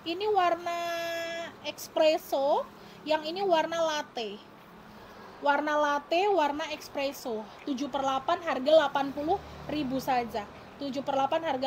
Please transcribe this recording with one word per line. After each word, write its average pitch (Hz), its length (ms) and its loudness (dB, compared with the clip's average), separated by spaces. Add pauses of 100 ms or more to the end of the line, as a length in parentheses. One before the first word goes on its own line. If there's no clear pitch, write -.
Ini 370 240 -2
warna 349 500 2 (840)
espresso, 311 1040 2 (400)
yang 311 160 2
ini 339 160 -4
warna 330 400 2
latte. 294 560 -2 (1040)
Warna 294 400 2
latte, 294 480 2
warna 302 480 2
espresso. 277 640 -6 (240)
Tujuh 277 240 -2
per 269 160 -2
delapan, 269 400 0
harga 277 320 0
delapan 277 320 4
puluh 294 320 0 (320)
ribu 269 320 -2
saja. 233 400 0 (320)
Tujuh 277 240 -4
per 269 160 -2
delapan, 320 320 2
harga 262 180 0